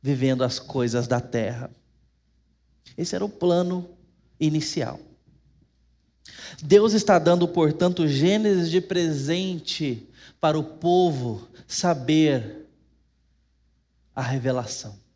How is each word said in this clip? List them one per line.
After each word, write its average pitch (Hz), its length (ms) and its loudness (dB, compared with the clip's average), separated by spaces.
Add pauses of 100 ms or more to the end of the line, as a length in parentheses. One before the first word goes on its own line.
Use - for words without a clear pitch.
vivendo 131 420 0
as 127 160 -2
coisas 120 480 -2
da 120 140 -2
terra. 117 500 -6 (1300)
Esse - 180 -6
era 185 80 -4
o 208 60 -4
plano 180 640 -2 (500)
inicial. 151 580 -2 (1600)
Deus 202 320 6
está 208 240 4
dando, 175 280 4
portanto, 170 600 2
Gênesis 180 640 2
de 180 100 2
presente 165 1300 -4 (320)
para 156 180 2
o 151 60 -4
povo 156 840 0 (220)
saber 151 1000 0 (1500)
a 135 60 -6
revelação. 123 760 -4 (180)